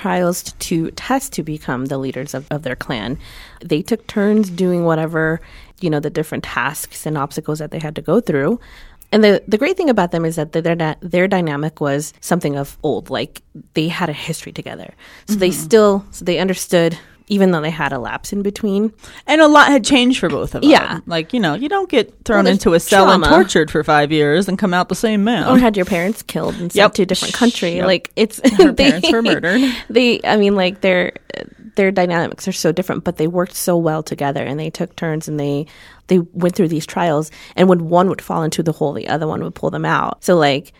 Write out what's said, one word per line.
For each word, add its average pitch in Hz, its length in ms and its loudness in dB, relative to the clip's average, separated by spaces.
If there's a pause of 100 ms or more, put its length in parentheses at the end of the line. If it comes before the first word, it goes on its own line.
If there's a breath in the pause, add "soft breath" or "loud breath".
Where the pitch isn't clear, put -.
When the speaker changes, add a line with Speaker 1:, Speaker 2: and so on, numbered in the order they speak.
Speaker 1:
trials 180 380 0
t-, - 100 -14 (160)
to 165 220 -2
test - 440 -6
to 165 80 -6
become 143 440 -6
the 139 100 -6
leaders 131 380 -8
of, 135 160 -10
of 151 120 -6
their 127 140 -6
clan, 123 400 -6 (480 loud breath)
they 160 160 0
took 220 260 -4
turns 208 440 0
doing 175 340 0
whatever, 160 560 0 (400 loud breath)
you 175 80 -4
know, 151 120 -2
the 151 100 -4
different 156 340 -6
tasks - 640 -6
and 156 100 -4
obstacles 151 440 -6
that 151 100 -12
they - 80 -8
had 156 180 -10
to 147 60 -10
go 190 180 0
through. 170 400 0 (500 loud breath)
And 214 140 4
the, 208 240 6
the 208 80 0
great 302 220 0
thing 339 100 0
about 202 220 2
them 165 160 -2
is 165 100 -4
that 151 160 -4
their, 165 80 -2
their 165 160 0
dy-, 156 240 -2
their 180 280 0
dynamic 160 520 -2
was 147 400 -2
something 170 360 -2
of 139 260 -8
old. - 260 -4
Like, 123 320 -8 (320)
they 160 160 -2
had 165 220 -4
a - 20 -4
history - 400 -10
together. - 400 -14 (340 loud breath)
So 214 100 -4
they 190 120 2
Speaker 2:
Mm-hmm. 160 160 -4
Speaker 1:
still, 202 460 4
so - 160 -16
they 175 120 0
understood 175 600 0 (300 loud breath)
even 196 220 4
though 165 100 2
they 156 100 -4
had 151 220 -4
a 135 60 -4
lapse 113 340 -10
in 202 100 -4
between. 202 500 -2 (340 loud breath)
Speaker 2:
And 311 140 4
a 311 80 8
lot 294 200 6
had 277 160 4
changed 254 340 2
for 180 100 0
both 139 260 -4
of - 80 -8
them. 285 80 6
Speaker 1:
Yeah. 202 360 2
Speaker 2:
Like, 165 260 -6
you 247 80 -2
know, 156 140 0
you 254 140 -6
don't 392 200 -4
get 233 240 -2 (120)
thrown 214 140 0
Speaker 1:
Well, 196 60 2
there's 190 140 4
Speaker 2:
into 185 160 2
a 170 60 4
cell 196 300 4
and 185 120 4
Speaker 1:
trauma. 147 200 6
Speaker 2:
tortured 156 280 0
for 156 140 0
five 147 280 4
years 156 360 2
and 190 100 -2
come 185 160 0
out 180 140 0
the 185 60 -4
same 214 300 0
man. 220 240 0
Speaker 1:
Or 254 100 6
had 226 180 4
your 180 100 0
parents 185 360 -2
killed 165 320 -6
and 175 180 -8
sent - 40 -8
Speaker 2:
Yep. 202 180 4
Speaker 1:
to 208 80 2
a 180 40 0
different - 280 -4
country. 196 420 0
Speaker 2:
Yep. 180 100 0
Speaker 1:
Like, 185 300 -2
it's, - 240 -2 (100)
<laughs> - 60 0
Speaker 2:
Her 302 160 8
Speaker 1:
they, 277 180 4
Speaker 2:
parents 185 220 2
were 233 100 2
murdered. 180 380 0 (200)
Speaker 1:
<laughs> - 100 -14
they, 233 340 4
I 190 120 2
mean, 202 200 4
like, 185 240 0
their, 180 320 0 (640)
their 190 160 4
dynamics 175 560 -2
are 185 40 -2
so 160 200 0
different, 170 320 -4
but 175 140 -4
they 156 80 0
worked 175 280 -4
so 175 220 0
well 160 260 0
together 139 420 -4
and 139 140 -6
they 156 120 -8
took - 260 -8
turns 160 320 -6
and 151 100 -6
they, 143 280 -4 (420 loud breath)
they 185 100 4
went 175 380 -2
through 170 120 2
these 160 180 -6
trials. 156 440 -2 (260 loud breath)
And 185 120 6
when 175 200 2
one 175 200 4
would - 140 -4
fall 170 200 -4
into 156 200 -2
the 160 100 -2
hole, 147 200 -2
the - 160 -8
other 156 180 -2
one 160 180 -6
would 170 100 -10
pull - 160 -4
them 156 140 -6
out. - 400 -2
So, 180 120 4
like, 143 440 2